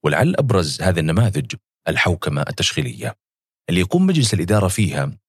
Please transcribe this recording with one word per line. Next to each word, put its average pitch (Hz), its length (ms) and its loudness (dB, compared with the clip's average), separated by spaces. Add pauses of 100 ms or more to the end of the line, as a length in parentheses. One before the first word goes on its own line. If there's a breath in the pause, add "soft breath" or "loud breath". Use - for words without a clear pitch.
ولعل 95 320 2
أبرز 95 460 0
هذه 90 180 2
النماذج 82 540 0 (340)
الحوكمة 82 540 -2
التشغيلية، 110 720 -4 (540)
اللي 87 120 2
يقوم 180 260 2
مجلس 156 280 2
الإدارة 95 340 2
فيها 73 440 -2 (160)